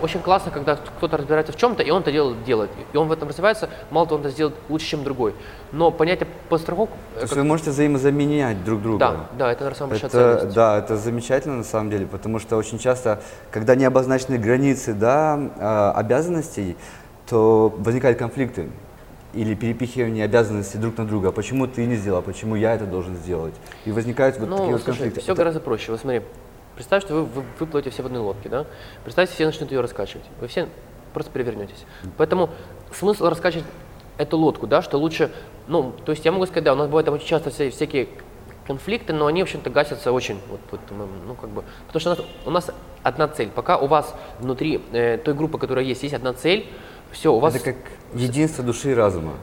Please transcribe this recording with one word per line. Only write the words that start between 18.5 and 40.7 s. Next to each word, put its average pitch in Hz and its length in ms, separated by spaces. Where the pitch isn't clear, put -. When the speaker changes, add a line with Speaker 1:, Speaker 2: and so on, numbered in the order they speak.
Speaker 2:
или 107 200
перепихивание 113 680
обязанностей 107 540
друг 113 180
на 113 80
друга. 104 240
"А 92 40
почему 127 340
ты 123 180
не 120 120
сделал? 98 240
А - 20
почему 110 340
я 110 180
это 107 120
должен 92 280
сделать?" 82 400
И 113 80
возникают 123 460
вот 110 100
Speaker 1:
Ну, 185 80
Speaker 2:
такие 190 160
вот 117 100
Speaker 1:
слушай, 127 160
Speaker 2:
конфликты. 117 220
Speaker 1:
все - 120
Speaker 2:
Это 175 80
Speaker 1:
гораздо 165 200
проще. 113 320
Вот 113 80
смотри, 127 220
представь, 196 280
что - 100
вы, 156 100
вы, 131 180
вы 160 60
плывете 143 240
все 131 120
в 127 40
одной 123 160
лодке, 101 260
да? 123 160
Представьте, 185 300
все 160 100
начнут 151 260
ее 131 120
раскачивать. 110 420
Вы 123 60
все 156 200
просто 156 180
перевернетесь. 107 540
Поэтому 170 320
смысл 202 300
раскачивать 165 380
эту 151 220
лодку, 143 280
да, 139 140
что 175 180
лучше, 160 320
ну, 135 240
то 156 60
есть 151 120
я 160 80
могу 185 140
сказать, 175 180
да, 147 80
у 131 40
нас 147 120
бывают 156 160
там 147 100
очень 147 140
часто 147 220
вся-, 139 200
всякие 135 380
конфликты, 175 460
но 151 140
они, 165 160
в - 20
общем-то, 147 260
гасятся 143 420
очень, 120 360
вот, 101 120